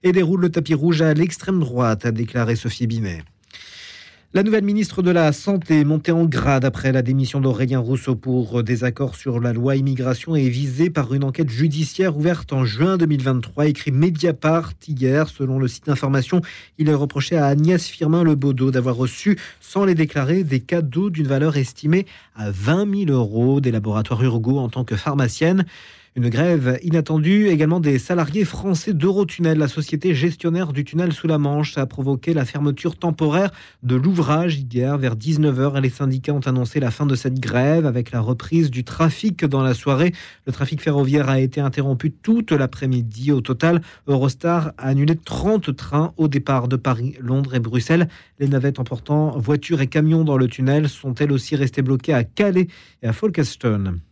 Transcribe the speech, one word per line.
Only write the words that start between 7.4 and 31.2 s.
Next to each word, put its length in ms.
d'Aurélien 380
Rousseau 360
pour 460
désaccord 540
sur 240
la 140
loi 220
immigration, 600
est 140
visée 420
par 240
une 80
enquête 260
judiciaire 680
ouverte 380
en 100
juin 340
deux 100
mille 160
vingt-trois, 420
écrit 260
Mediapart 840
hier. 420
Selon 280
le 100
site 200
d'information, 540
il 120
est 40
reproché 440
à 100
Agnès 360
Firmin 400
Le 120
Bodo 340
d'avoir 280
reçu, 420
sans 220
les 120
déclarer, 480
des 160
cadeaux 500
d'une 160
valeur 320
estimée 480
à 160
vingt 340
mille 240
euros 520
des 100
laboratoires 500
Urgo 380
en 100
tant 140
que 120
pharmacienne. 720
Une 140
grève 540
inattendue 680
également 300
des 200
salariés 440
français 500
d'Eurotunnel, 680
la 80
société 480
gestionnaire 580
du 100
tunnel 300
sous 140